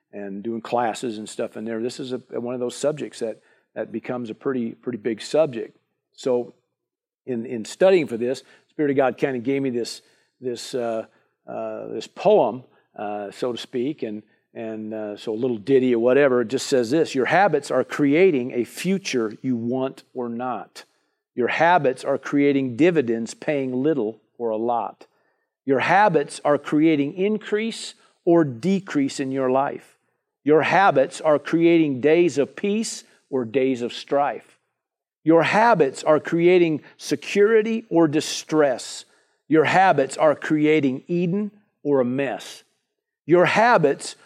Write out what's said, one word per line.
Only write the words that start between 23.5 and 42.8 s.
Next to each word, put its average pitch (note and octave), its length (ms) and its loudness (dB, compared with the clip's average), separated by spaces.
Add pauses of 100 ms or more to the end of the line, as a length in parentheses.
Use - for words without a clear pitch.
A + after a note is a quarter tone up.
little B2+ 360 -2 (180)
or A#2 140 -4
a A2 60 -2
lot. A#2 500 -4 (580)
Your C3 140 2
habits D#3 680 2
are D3 120 2
creating D3+ 580 0
increase G#3+ 800 -4 (300)
or E3+ 180 6
decrease D3 760 -2
in C3+ 120 -4
your C3 180 -2
life. - 480 -2 (460)
Your D3 180 4
habits D3+ 580 2
are D3+ 200 2
creating E3 600 2
days D#3 360 4
of C3 180 0
peace G#3 480 -4 (260)
or C3 140 -2
days C3 380 -2
of A2+ 120 -6
strife. - 680 -4 (640)
Your D#3+ 200 6
habits G3 600 2
are D#3 160 4
creating E3 640 2 (160)
security A3 920 0
or E3 180 4
distress. - 960 -2 (440)
Your D3+ 160 6
habits D#3 520 2
are D3+ 180 4
creating D3+ 720 0
Eden F3+ 440 -2 (320)
or C#3+ 160 2
a B2 60 2
mess. B2 580 -6 (600)